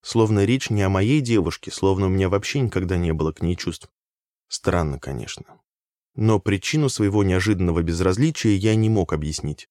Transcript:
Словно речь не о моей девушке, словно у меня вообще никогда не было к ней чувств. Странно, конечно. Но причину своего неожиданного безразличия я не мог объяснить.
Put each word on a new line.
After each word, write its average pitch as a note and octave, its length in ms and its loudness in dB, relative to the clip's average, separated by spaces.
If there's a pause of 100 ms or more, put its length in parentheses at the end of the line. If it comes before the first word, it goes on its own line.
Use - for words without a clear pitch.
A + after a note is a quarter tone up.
Словно A2 420 2
речь B2 260 0
не G#2 120 0
о F#2+ 60 2
моей G#2 320 2
девушке, G#2+ 500 0
словно F#2+ 360 0
у - 20 2
меня F#2+ 200 0
вообще G2 320 -2
никогда F#2 360 -2
не F2 160 0
было D#2 200 -2
к - 100 -8
ней F2 140 0
чувств. - 340 -8 (580)
Странно, D#2 500 -2
конечно. - 640 -12 (540)
Но A2 260 2
причину C3 480 -2
своего G#2 340 0
неожиданного F#2 600 0
безразличия F#2 720 0
я A2 180 0
не A2 140 2
мог G2+ 240 0
объяснить. D2+ 580 -6